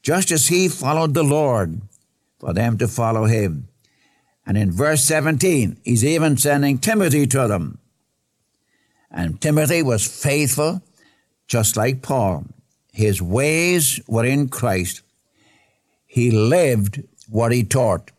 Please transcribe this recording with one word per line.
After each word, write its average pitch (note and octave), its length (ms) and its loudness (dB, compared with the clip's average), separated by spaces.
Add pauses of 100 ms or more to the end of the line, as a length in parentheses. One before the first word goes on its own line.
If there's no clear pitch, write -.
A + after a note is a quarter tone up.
just F3+ 280 0
as D#3+ 180 2
he F#3 200 2
followed D3+ 460 -2
the D#3+ 100 2
Lord, B2+ 560 0 (580)
for - 140 -6
them A2+ 260 0
to A#2 100 0
follow A2+ 360 -2
him. G2+ 440 0 (760)
And G2 120 -2
in G#2 140 2
verse C#3 340 0
seventeen, D#3 800 0
he's A#2 200 2
even D#3 320 2
sending C#3+ 420 0
Timothy F#3 500 2
to C3 200 2
them. F2+ 300 -4 (1300)
And E3+ 300 -6
Timothy D#3 420 2
was A#2+ 240 0
faithful, D3 760 -2 (680)
just A2+ 280 0
like B2+ 260 -2
Paul. G2 420 -2 (480)
His G#2 300 0
ways D#3 840 0
were A2+ 180 -2
in C3+ 240 0
Christ. F#2+ 520 -4 (1040)
He A#2+ 240 0
lived A#2 720 2 (260)
what A2+ 220 0
he B2 140 2
taught. A2 540 0